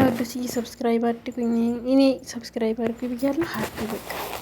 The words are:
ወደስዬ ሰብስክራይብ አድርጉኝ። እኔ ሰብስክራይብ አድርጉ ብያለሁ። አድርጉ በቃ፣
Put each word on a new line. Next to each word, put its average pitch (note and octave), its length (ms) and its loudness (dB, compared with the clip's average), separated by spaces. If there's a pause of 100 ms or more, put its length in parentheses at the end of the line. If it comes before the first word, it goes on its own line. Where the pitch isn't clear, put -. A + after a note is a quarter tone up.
ወደስዬ B3 460 2
ሰብስክራይብ A#3 580 -2
አድርጉኝ። A#3 480 -2 (340)
እኔ C4+ 140 6 (240)
ሰብስክራይብ A3+ 540 -4
አድርጉ A3+ 300 -2
ብያለሁ። C#4 460 0
አድርጉ - 340 -4
በቃ፣ - 220 -8 (320)